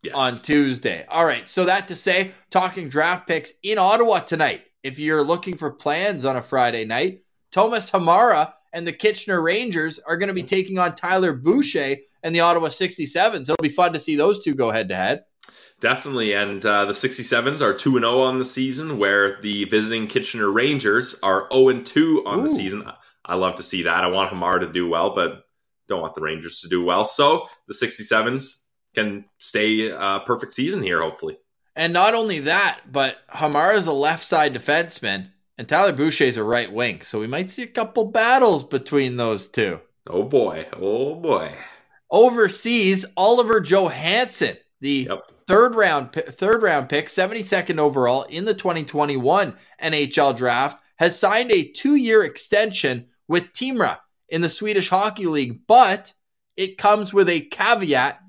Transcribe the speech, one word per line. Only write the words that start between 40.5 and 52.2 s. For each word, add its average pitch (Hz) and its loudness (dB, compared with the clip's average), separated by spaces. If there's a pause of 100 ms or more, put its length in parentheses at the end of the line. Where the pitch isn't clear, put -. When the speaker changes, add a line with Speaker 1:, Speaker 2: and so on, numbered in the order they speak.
Speaker 1:
Oh 117 -2
boy. 101 -2 (580)
Speaker 2:
Overseas, 214 4 (120)
Oliver 220 4
Johansson, 170 0 (240)
the 135 -2
Speaker 1:
Yep. - -8 (160)
Speaker 2:
third 233 4
round 156 2
pi-, 160 -6
third 214 0
round 147 2
pick, 151 -2
seventy-second 185 -2
overall 139 2
in 170 -10
the 214 0
twenty 170 -4
twenty-one 147 0 (220)
N 156 -4
H 147 0
L 139 4
draft, 123 -2 (160)
has 170 2
signed 226 2
a 180 4
two-year 240 2